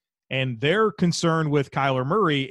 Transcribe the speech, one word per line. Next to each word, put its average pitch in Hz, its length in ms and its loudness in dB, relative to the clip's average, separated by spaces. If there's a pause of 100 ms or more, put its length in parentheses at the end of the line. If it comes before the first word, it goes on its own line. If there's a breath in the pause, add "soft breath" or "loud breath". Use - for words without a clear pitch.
(300)
And 131 300 -4
their 190 320 2
concern 160 580 0
with 143 220 0
Kyler 135 340 0
Murray 151 460 0